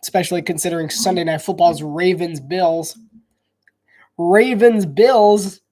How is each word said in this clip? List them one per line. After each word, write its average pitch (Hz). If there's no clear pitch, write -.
especially 180
considering 165
Sunday -
Night 160
Football's 175
Ravens-Bills. 165
Ravens-Bills. 208